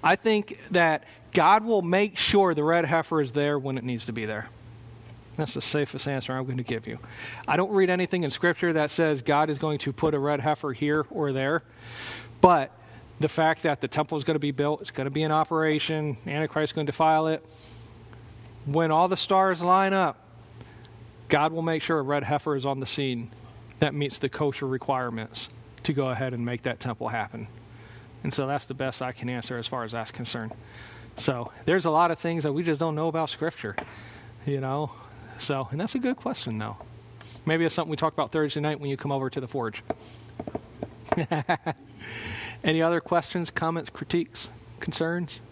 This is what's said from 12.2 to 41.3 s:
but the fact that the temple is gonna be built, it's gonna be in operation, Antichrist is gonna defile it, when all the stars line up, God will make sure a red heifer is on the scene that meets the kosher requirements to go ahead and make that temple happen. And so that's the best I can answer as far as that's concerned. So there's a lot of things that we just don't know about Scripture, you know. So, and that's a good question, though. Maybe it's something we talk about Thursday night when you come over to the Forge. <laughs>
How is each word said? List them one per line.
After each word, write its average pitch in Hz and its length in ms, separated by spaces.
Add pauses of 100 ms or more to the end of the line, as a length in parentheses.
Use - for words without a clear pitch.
but 165 300 (500)
the 151 80
fact 160 340
that 147 180
the 135 60
temple 151 300
is 139 60
gonna 156 160
be 147 120
built, 147 300
it's 202 100
gonna 139 180
be 151 140
in 156 80
operation, 156 840 (100)
Antichrist 151 440
is - 40
gonna 156 100
defile 160 420
it, 160 180 (1200)
when 160 260
all 165 160
the 185 100
stars 190 440
line 190 320
up, 185 240 (1120)
God 151 240
will 165 80
make 160 200
sure 165 180
a 139 40
red 143 200
heifer 143 320
is 131 100
on 135 140
the 135 60
scene 123 460 (480)
that 147 140
meets 143 240
the 135 120
kosher 143 380
requirements 127 800 (360)
to 156 100
go 135 160
ahead 123 240
and 117 120
make 120 180
that 123 160
temple 120 280
happen. 110 400 (760)
And 139 100
so 139 140
that's 143 180
the - 80
best 131 280
I 127 120
can 123 160
answer 123 280
as 117 80
far 123 200
as 110 80
that's 113 180
concerned. 117 400 (640)
So 123 360 (140)
there's 170 200
a 170 40
lot 170 220
of 156 80
things 165 240
that 147 100
we 170 100
just 156 160
don't 160 160
know 156 120
about 160 220
Scripture, - 460 (720)
you 139 140
know. 135 320 (480)
So, 135 320
and 143 100
that's 220 140
a 262 40
good 254 180
question, 117 420
though. 107 180 (680)
Maybe 165 180
it's 156 80
something 160 160
we 151 80
talk 160 160
about 139 180
Thursday 151 300
night 151 180
when 143 120
you 135 60
come 143 140
over 135 160
to 131 140
the 123 60
Forge. 113 360 (1300)
<laughs> 170 80 (1400)